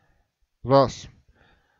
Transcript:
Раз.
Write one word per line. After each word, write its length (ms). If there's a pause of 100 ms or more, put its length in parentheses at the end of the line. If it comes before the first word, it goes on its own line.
(600)
Раз. 460 (720)